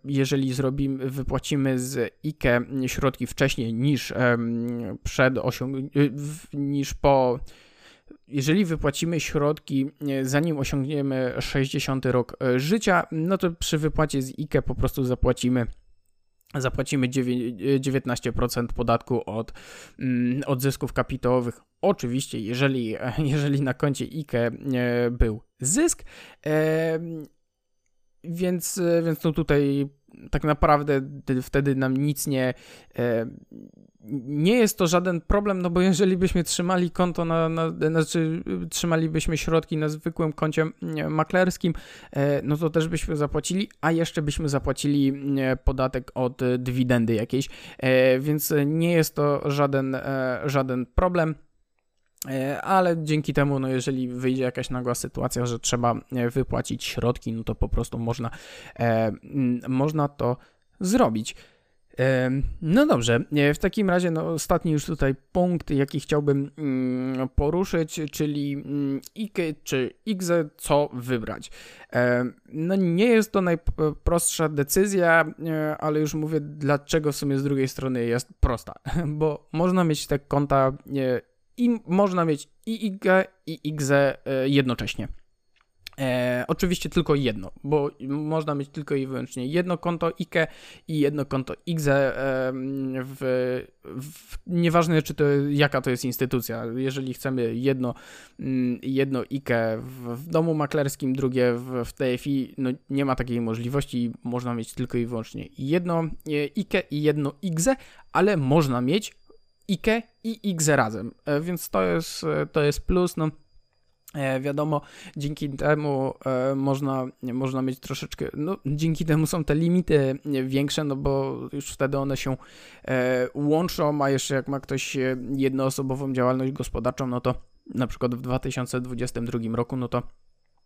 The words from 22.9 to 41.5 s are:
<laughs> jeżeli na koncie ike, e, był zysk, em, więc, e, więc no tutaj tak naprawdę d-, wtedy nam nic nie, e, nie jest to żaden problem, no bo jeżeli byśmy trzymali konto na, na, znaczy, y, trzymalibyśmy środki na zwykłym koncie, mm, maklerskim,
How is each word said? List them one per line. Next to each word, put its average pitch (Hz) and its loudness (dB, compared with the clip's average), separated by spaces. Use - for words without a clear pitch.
<laughs> 143 -2
jeżeli 143 0
na 131 0
koncie 143 -2
ike, 120 -4
e, 120 0
był 117 0
zysk, 220 0
em, 160 0
więc, 175 -2
e, 170 4
więc 165 0
no 165 2
tutaj 143 2
tak 147 0
naprawdę 147 4
d-, 135 -4
wtedy 139 0
nam 131 0
nic 147 0
nie, 131 0
e, 117 0
nie 151 2
jest 220 4
to 180 4
żaden 175 2
problem, 202 0
no 180 -2
bo 175 4
jeżeli 185 4
byśmy 175 2
trzymali 180 0
konto 175 0
na, 165 2
na, 165 -2
znaczy, 160 0
y, 170 -8
trzymalibyśmy 160 0
środki 160 0
na 151 0
zwykłym 156 -4
koncie, 156 0
mm, 156 -4
maklerskim, 175 2